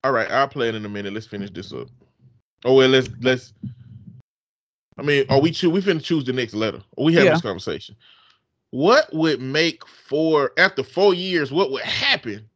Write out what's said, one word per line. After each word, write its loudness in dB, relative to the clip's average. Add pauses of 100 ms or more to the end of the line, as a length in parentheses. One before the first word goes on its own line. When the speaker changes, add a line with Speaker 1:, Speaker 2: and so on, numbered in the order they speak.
Speaker 1:
All 0
right, -2
I'll 0
play -4
it -6
in -10
a -10
minute. -8
Let's -12
finish -12
this -14
up. -12 (720)
Oh 6
well, 8
let's, 2 (120)
let's. -2 (1400)
I -12
mean, 2
are 6
we 2
choo-, 0
we 0
finna -2
choose -2
the -4
next -4
letter? -4 (200)
Are -4
we 4
having 6
Speaker 2:
Yeah. 4
Speaker 1:
this 0
conversation? -8 (760)
What 2
would 0
make -4
four, 0
after 2
four 2
years, -2
what 0
would -6
happen? -4